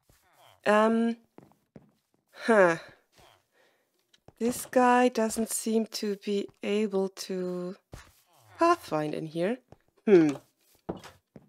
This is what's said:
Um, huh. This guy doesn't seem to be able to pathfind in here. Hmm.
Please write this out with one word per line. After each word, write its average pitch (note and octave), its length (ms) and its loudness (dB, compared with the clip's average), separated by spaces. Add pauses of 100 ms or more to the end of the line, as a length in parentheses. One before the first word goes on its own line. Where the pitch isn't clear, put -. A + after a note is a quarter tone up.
(640)
Um, A3+ 520 2 (1300)
huh. F#3 320 4 (1600)
This A#3 260 -4
guy B3 440 2
doesn't A3 420 -4
seem A3 340 -2 (160)
to G3+ 240 -6
be G3+ 220 -4 (160)
able G3+ 460 -2
to F3+ 680 -10 (840)
pathfind D#3 540 -2
in D#3+ 140 -10
here. E3+ 320 -4 (480)
Hmm. E3+ 240 6 (1160)